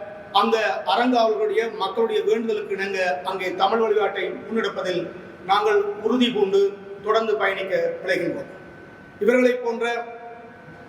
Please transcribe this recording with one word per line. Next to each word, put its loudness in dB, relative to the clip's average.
அந்த 2
அரங்காவலர்களுடைய, 2
மக்களுடைய 0
வேண்டுதலுக்கு 0
இணங்க -2
அங்கே -4
தமிழ் 2
வழிபாட்டை 0
முன்னெடுப்பதில் -4
நாங்கள் 4
உறுதி 2
பூண்டு 2
தொடர்ந்து 2
பயணிக்க 0
விளைகின்றோம். -2
இவர்களைப் 4
போன்ற -2